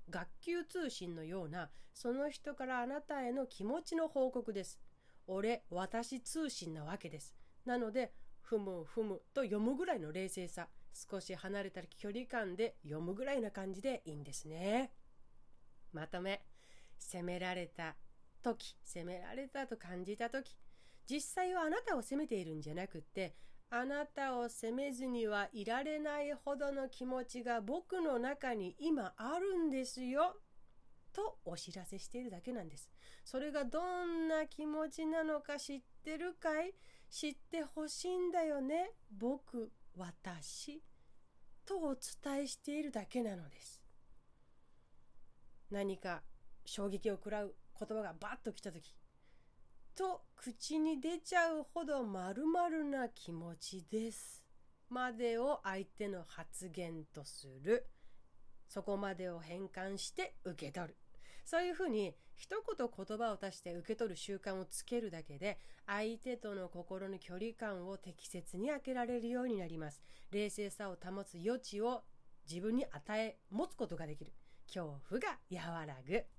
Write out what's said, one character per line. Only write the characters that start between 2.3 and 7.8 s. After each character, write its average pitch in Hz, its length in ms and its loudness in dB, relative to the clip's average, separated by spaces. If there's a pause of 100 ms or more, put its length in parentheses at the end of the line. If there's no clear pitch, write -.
か 262 100 -2
ら 254 160 4
あ 240 60 2
な 285 140 0
た 285 240 0
へ 240 60 4
の 262 160 4
気 - 160 -6
持 269 180 2
ち 330 140 -2
の 330 120 6
報 262 240 6
告 240 220 0
で 190 100 0
す。 - 160 -8 (480)
俺、 214 420 2
私 226 520 0
通 311 280 0
信 165 240 -4
な 156 120 -4
わ 175 120 0
け 165 120 -8
で 147 100 -6
す。 - 160 -10 (300)
な 247 120 4
の 226 140 2